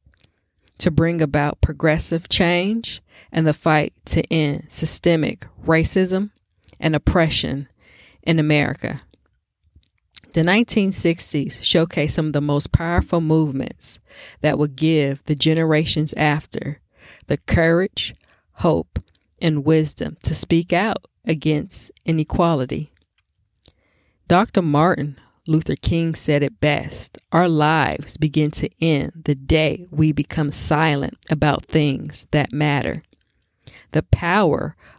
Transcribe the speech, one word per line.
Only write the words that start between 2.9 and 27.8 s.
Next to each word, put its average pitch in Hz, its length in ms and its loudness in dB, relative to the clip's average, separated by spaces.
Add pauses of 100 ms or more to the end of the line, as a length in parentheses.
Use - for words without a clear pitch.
and 160 160 0
the 151 60 4
fight 151 420 0 (100)
to - 200 0
end 151 440 -2
systemic - 800 -2 (180)
racism 185 640 0 (500)
and 156 140 0
oppression 151 760 0 (560)
in 160 160 2
America. 147 600 0 (1300)
The 165 100 2
nineteen 196 480 2
sixties 160 680 -2
showcased 160 500 0
some 156 160 0
of 151 60 -4
the 143 80 0
most 143 320 -2
powerful 170 480 0
movements 156 800 -2 (400)
that 151 180 2
would 147 160 -2
give 147 500 0
the 151 120 -2
generations 156 800 2
after 151 640 -2 (480)
the 147 100 0
courage, 170 760 0 (400)
hope, 165 440 0 (420)
and 151 240 0
wisdom 160 600 0
to 160 100 -2
speak 170 380 0
out 196 340 -2 (180)
against 156 680 -4 (120)
inequality. 156 880 -2 (1300)
Doctor 190 340 2
Martin 151 580 2 (260)
Luther 156 300 0
King 165 400 0
said 143 300 0
it - 160 -6
best, - 580 -4 (140)
"Our 175 160 2
lives 151 680 0